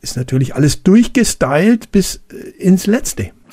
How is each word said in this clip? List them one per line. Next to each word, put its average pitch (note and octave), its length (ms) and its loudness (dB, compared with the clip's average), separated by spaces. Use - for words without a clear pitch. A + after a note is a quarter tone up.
ist - 160 -10
natürlich B2+ 380 -4
alles C#3+ 300 0
durchgestylt G#3 1040 2
bis, - 300 -2
äh, - 320 -18
ins F3+ 240 2
Letzte. G3+ 440 -2